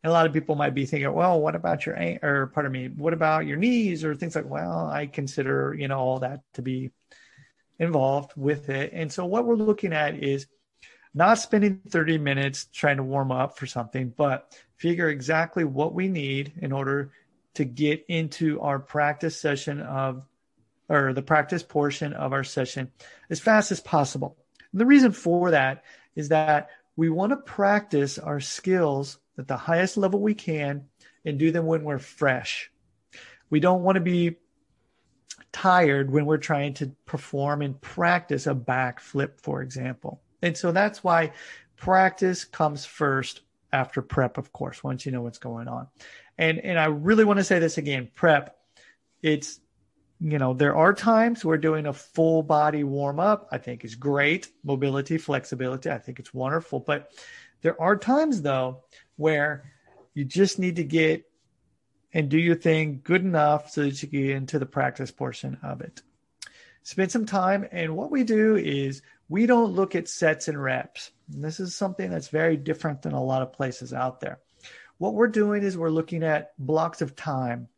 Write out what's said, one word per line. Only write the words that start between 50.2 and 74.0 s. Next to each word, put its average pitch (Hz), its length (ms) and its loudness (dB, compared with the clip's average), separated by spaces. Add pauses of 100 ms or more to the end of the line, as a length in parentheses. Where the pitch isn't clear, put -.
know, 131 160 2
there 143 220 4
are 170 180 6
times 226 500 2
where 160 140 2
doing 156 300 0
a 143 60 -4
full 160 500 2
body 151 400 2
warm 139 360 -2
up, 202 320 2
I 135 60 -6
think 120 260 -10
is 113 120 -14
great. 143 520 0 (160)
Mobility, 139 540 -2
flexibility, 131 720 -4
I 135 80 -4
think 123 220 -14
it's - 160 -20
wonderful. 135 440 -4
But 143 320 -6 (500)
there 165 200 0
are 196 160 4
times, 254 460 2
though, 131 400 -2 (320)
where 147 580 0 (400)
you 143 120 -4
just 190 340 2
need 180 160 0
to 170 80 -2
get 156 420 2 (880)
and 151 160 0
do 151 80 2
your 165 180 4
thing 156 480 0
good 185 200 2
enough 151 480 2
so 151 100 -2
that 139 220 -2
you 143 40 -12
get 139 220 -2
into 135 300 -4
the 131 80 -2
practice 135 420 -4
portion 131 540 -10
of 139 180 -10
it. - 220 -18 (800)
Spend 190 280 -2
some 226 140 -2
time. 196 460 0
And 160 240 -4
what 247 160 -6
we 269 120 2
do 220 320 4
is 139 460 -2 (260)
we 208 200 2
don't 233 260 4
look 190 220 0
at 165 120 -2
sets 156 400 0
and 147 140 -4
reps. - 500 -6 (220)
And 143 100 -10
this 156 160 -8
is 180 160 -8
something 185 360 -4
that's 156 180 -8
very 160 280 2
different 147 440 -6
than 151 120 -6
a 131 100 -2
lot 131 180 0
of 131 120 -6
places 127 380 -8
out 123 280 -6